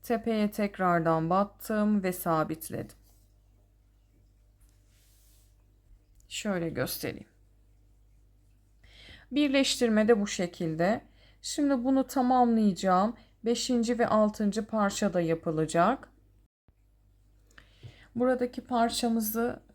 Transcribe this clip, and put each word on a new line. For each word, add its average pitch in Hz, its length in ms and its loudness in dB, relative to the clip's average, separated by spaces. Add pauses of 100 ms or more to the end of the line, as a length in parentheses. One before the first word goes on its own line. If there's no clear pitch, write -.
Tepeye 214 480 -2
tekrardan 170 800 0
battım 208 720 0
ve 185 100 -2
sabitledim. 160 840 -4 (3250)
Şöyle 180 400 -4
göstereyim. - 600 -6 (2000)
Birleştirme 254 760 2
de 226 120 6
bu 202 60 0
şekilde. 175 800 -2 (380)
Şimdi 277 420 0
bunu 262 220 2
tamamlayacağım. 226 1080 2 (280)
Beşinci 233 540 0
ve 233 80 2
altıncı 214 600 0
parça 202 460 -2
da 180 80 0
yapılacak. 165 880 0 (2000)
Buradaki 247 460 0
parçamızı, 233 1000 -2 (120)